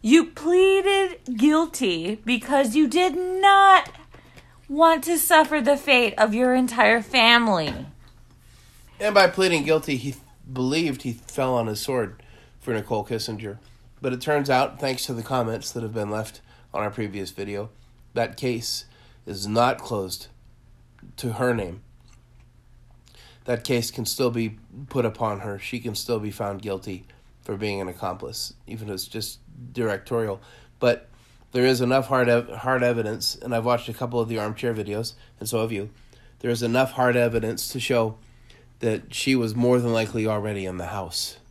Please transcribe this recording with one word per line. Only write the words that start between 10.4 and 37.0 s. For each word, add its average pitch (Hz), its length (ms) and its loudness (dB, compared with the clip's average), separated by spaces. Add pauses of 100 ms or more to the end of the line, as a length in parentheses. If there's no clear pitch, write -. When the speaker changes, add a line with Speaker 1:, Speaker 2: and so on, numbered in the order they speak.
Speaker 2:
believed 131 500 -2
he 123 120 -6
fell 131 420 -4
on 113 120 0
his 104 140 -6
sword 120 400 -4 (380)
for 127 140 -6
Nicole 107 320 -4
Kissinger. 107 520 -8 (440)
But 131 120 -4
it 123 80 -8
turns 143 280 0
out, 131 300 0
thanks 131 260 -4
to 131 80 -8
the 113 100 -8
comments 117 480 -4
that 117 120 -8
have 110 100 -8
been 104 180 -6
left 110 280 -8 (340)
on 107 100 -4
our 104 80 -4
previous 101 400 -8
video, 101 380 -10 (440)
that 113 240 -4
case 120 480 -6 (400)
is 98 220 -10
not 120 320 2
closed 95 480 -8 (920)
to 117 160 -6
her 123 200 0
name. 98 280 -6 (1600)
That 120 180 -2
case 120 280 -2
can 117 140 -8
still 127 260 -2
be 113 260 -4 (320)
put 123 160 -2
upon 104 360 -4
her. 101 180 -10
She - 200 -10
can 113 160 -8
still 113 240 -4
be 104 120 -6
found 101 300 -8
guilty 95 440 -10 (380)
for 101 140 -8
being 101 240 -4
an 92 60 -6
accomplice, 92 680 -8 (120)
even 110 240 -12
if 98 60 -8
it's 92 120 -10
just - 320 -10 (340)
directorial. 110 680 -2 (380)
But 120 280 2 (440)
there 127 140 2
is 127 160 4
enough 127 260 2
hard 127 200 2
ev-, 120 220 2
hard 123 340 -2
evidence, 113 520 0
and 127 180 -8
I've 113 120 -2
watched 120 220 0
a 117 60 -8
couple 120 260 -4
of 113 100 -2
the 110 100 -4
Armchair 107 340 -4
videos, 107 400 -6 (260)
and 110 80 -10
so 110 140 -2
have 113 100 -4
you. 104 180 -8 (500)
There 120 120 -2
is 120 120 -2
enough 127 300 0
hard 123 220 2